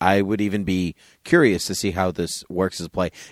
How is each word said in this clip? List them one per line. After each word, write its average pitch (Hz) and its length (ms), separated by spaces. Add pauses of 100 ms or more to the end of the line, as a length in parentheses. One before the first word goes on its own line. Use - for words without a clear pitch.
I 98 200
would 101 200
even 104 240
be 92 300 (280)
curious 131 440
to 95 80
see 101 160
how 92 200
this 85 380
works 90 320
as 85 60
a - 20
play 90 220 (200)